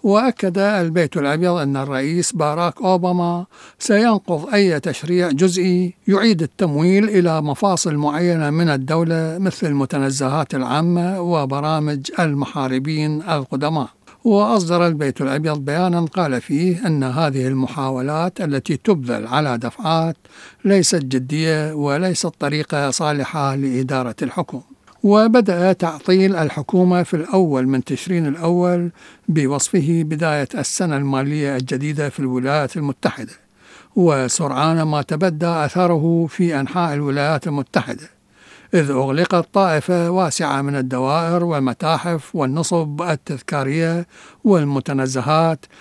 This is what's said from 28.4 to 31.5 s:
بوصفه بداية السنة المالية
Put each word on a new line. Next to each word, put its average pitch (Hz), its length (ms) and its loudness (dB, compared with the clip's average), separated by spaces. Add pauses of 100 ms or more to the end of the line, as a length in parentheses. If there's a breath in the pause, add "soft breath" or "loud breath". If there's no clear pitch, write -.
بوصفه 156 760 0
بداية 151 480 -2
السنة 165 420 -2
المالية 139 600 -2